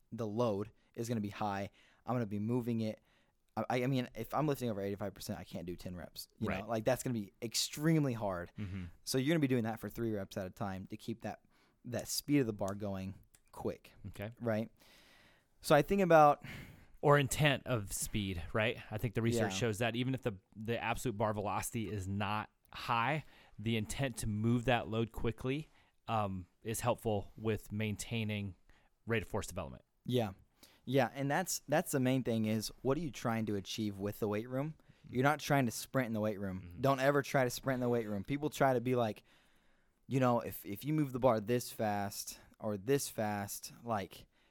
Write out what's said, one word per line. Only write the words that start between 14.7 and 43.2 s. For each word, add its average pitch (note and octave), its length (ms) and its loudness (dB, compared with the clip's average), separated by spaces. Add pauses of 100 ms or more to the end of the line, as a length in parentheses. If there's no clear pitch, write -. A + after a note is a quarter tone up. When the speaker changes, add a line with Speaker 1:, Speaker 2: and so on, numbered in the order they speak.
Speaker 1:
So - 140 6
I C#3+ 80 8
think G3 180 2
about D#3 420 10 (580)
Speaker 2:
Or C#3+ 160 8
intent C#3 500 4
of A2 260 -2
speed, F#2+ 500 -2 (100)
right? A2+ 240 2 (140)
I G#2+ 80 -4
think A2 160 -2
the A#2 80 0
research A2+ 300 2
Speaker 1:
Yeah. F#2+ 60 -2
Speaker 2:
shows A2 200 0
that A#2 160 0
even B2+ 200 0
if - 100 -6
the, G#2+ 100 -2 (220)
the A2 260 -4
absolute A2+ 340 -2
bar G#2+ 160 2
velocity G#2 560 -2
is G2 200 -4
not G#2 400 -2 (240)
high, B2 520 0 (320)
the A2+ 200 0
intent A#2 420 -2
to A#2 100 -4
move A2+ 360 2
that A#2 240 2
load A2+ 240 -2
quickly, C3 560 -4 (400)
um, G2 380 -2 (180)
is A2+ 160 -4
helpful G#2+ 560 0
with A2 340 -2
maintaining G#2 840 -2 (520)
rate A2 160 0
of - 60 -10
force G2 180 -4
development. D#2+ 380 -8 (220)
Speaker 1:
Yeah. A#2 240 0 (560)
Yeah, B2 280 2
and C#3 160 -2
that's, F3 380 -2
that's D#3 240 0
the C#3+ 80 2
main B2+ 240 4
thing A2+ 220 2
is, G#2+ 260 -2 (100)
what C3 160 2
are - 20 -4
you D#3 120 -4
trying A2+ 340 -2
to G#2 80 0
achieve G2+ 440 -4
with G2+ 200 -4
the A2 80 0
weight G#2+ 240 -2
room? C#3+ 240 -4 (320)
Speaker 2:
Mm-hmm. - 80 -14
Speaker 1:
You're B2 100 4
not D3 140 4
trying C#3 280 4
to A2 60 0
sprint - 360 -2
in A2+ 60 -2
the G#2+ 60 0
weight G#2+ 200 0
room. F#2 260 -4
Speaker 2:
Mm-hmm. F2 140 -12
Speaker 1:
Don't C3 200 4
ever C#3 220 6
try C3+ 220 2
to A#2+ 60 2
sprint C3 260 -2
in B2 40 -2
the B2 80 2
weight A#2+ 200 2
room. G2+ 160 -4
People C#3+ 260 -2
try C3+ 240 4
to A#2+ 60 4
be B2 160 0
like, A2 260 0 (840)
you B2+ 100 0
know, B2 220 4
if, - 240 -8
if G2+ 200 -8
you D3 100 -2
move D3 180 0
the B2+ 80 -4
bar B2 180 6
this A#2+ 320 0
fast G2+ 680 -4 (180)
or G#2 180 -4
this C3 320 0
fast, G#2 640 -4 (120)